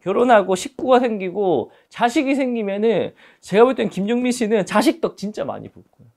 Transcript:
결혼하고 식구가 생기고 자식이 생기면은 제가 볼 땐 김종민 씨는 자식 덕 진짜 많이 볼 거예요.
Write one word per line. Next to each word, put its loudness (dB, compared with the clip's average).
결혼하고 2
식구가 0
생기고 -2
자식이 0
생기면은 -2
제가 4
볼 2
땐 -4
김종민 -2
씨는 0
자식 0
덕 -6
진짜 -8
많이 -10
볼 -20
거예요. -20